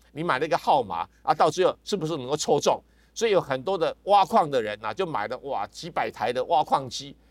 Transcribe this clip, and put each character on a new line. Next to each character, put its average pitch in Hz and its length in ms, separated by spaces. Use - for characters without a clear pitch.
你 147 120
买 135 160
了 156 40
一 165 40
个 160 100
号 147 240
码 87 260
啊， - 100
到 165 160
最 180 160
后 151 200
是 - 120
不 160 80
是 160 120
能 123 100
够 143 100
抽 151 220
中？ - 240
所 226 120
以 - 20
有 180 100
很 131 220
多 190 160
的 156 260
挖 196 200
矿 190 260
的 135 100
人 104 240
啊， 107 80
就 180 140
买 110 220
了， 123 100
哇， 120 300
几 - 200
百 127 220
台 117 220
的 127 140
挖 156 180
矿 135 260
机， 139 260